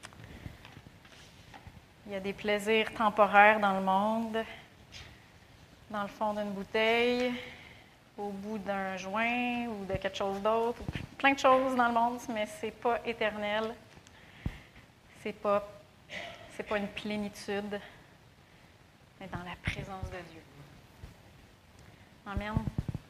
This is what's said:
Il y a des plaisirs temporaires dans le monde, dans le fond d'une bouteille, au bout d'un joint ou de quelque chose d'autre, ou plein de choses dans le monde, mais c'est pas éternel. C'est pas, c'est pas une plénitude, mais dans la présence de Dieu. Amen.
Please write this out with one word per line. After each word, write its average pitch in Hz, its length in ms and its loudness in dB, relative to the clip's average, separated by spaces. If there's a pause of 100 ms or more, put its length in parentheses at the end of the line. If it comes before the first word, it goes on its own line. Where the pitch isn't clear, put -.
(2000)
Il 202 60 -10
y - 20 -4
a 196 40 -4
des 196 140 -4
plaisirs 208 580 2
temporaires 208 680 8
dans 202 160 4
le 190 100 0
monde, 220 580 2 (1500)
dans 208 100 -2
le 202 60 -4
fond 214 260 -2
d'une 208 180 -4
bouteille, 233 800 2 (840)
au 202 120 -6
bout 202 280 -6
d'un 190 400 -4
joint 240 680 -2
ou 202 180 -6
de 190 120 -2
quelque 190 200 -4
chose 196 240 -2
d'autre, 226 400 2
ou - 340 -8
plein 269 180 4
de 269 60 -6
choses 262 360 6
dans 240 140 4
le 240 40 0
monde, 240 260 2 (100)
mais 214 180 -2 (120)
c'est 220 120 -6
pas 233 340 0
éternel. 220 680 -2 (1500)
C'est 208 100 -6
pas, 202 300 0 (960)
c'est 202 60 -6
pas 208 160 -2
une 202 80 -4
plénitude, 208 920 -6 (1400)
mais 190 80 -14
dans 175 160 -8
la 175 180 -12
présence 190 440 -8
de 185 120 -8 (140)
Dieu. 160 100 -18 (1800)
Amen. 208 300 -4 (540)